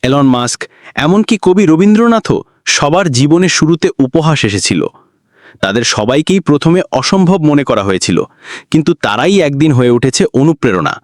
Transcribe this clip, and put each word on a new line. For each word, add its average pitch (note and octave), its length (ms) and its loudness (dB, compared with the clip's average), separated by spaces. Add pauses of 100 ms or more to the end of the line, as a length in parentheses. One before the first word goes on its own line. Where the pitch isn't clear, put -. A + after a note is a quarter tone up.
এলন C#3 240 2
মাস্ক, B2 380 -2 (300)
এমনকি G3 480 0
কবি F#3+ 240 2
রবীন্দ্রনাথও G#3 760 2 (220)
সবার E3+ 440 0
জীবনে D3 400 2
শুরুতে D#3+ 400 0 (100)
উপহাস D3+ 460 0
এসেছিল। G2 420 -4 (760)
তাদের G#2 240 -2
সবাইকেই C#3+ 560 0
প্রথমে E3 420 0 (100)
অসম্ভব F3+ 500 0
মনে C#3+ 220 2
করা A2 180 -2
হয়েছিল, F#2+ 400 -2 (480)
কিন্তু D#3+ 240 0
তারাই C3+ 460 0
একদিন D3 320 0
হয়ে B2 180 2
উঠেছে B2+ 340 0 (100)
অনুপ্রেরণা। B2+ 680 0